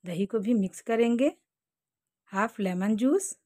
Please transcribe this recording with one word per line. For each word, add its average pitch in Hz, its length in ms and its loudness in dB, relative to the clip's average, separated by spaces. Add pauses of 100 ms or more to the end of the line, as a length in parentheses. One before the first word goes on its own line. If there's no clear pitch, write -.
दही 180 220 -4
को 220 120 -4
भी 220 160 0
मिक्स 190 280 -2
करेंगे, 233 480 2 (1000)
हाफ 208 280 -2
लेमन 190 360 0
जूस। 285 360 0 (140)